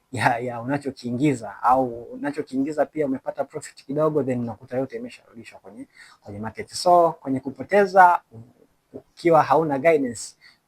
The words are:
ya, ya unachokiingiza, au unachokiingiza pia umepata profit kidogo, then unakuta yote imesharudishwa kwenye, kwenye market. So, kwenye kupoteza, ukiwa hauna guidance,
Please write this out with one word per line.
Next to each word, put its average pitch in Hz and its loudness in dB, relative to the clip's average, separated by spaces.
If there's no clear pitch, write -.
ya, 117 0
ya 120 -8
unachokiingiza, 123 -4
au 120 2
unachokiingiza 135 -4
pia 151 -4
umepata 135 -6
profit - -14
kidogo, 151 -2
then 127 -4
unakuta 120 -10
yote 131 -6
imesharudishwa 117 -18
kwenye, 220 -20
kwenye - -14
market. 107 -12
So, 175 4
kwenye 135 -6
kupoteza, 180 4
ukiwa 165 2
hauna 143 2
guidance, 139 0